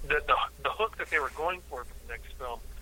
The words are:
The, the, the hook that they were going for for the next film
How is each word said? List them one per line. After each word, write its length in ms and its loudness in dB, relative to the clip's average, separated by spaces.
The, 220 4
the, 100 8
the 60 2
hook 280 0
that 120 -2
they 100 4
were 160 2
going 240 0
for 140 -6
for 100 -10
the 60 -6
next 260 -10
film 220 -4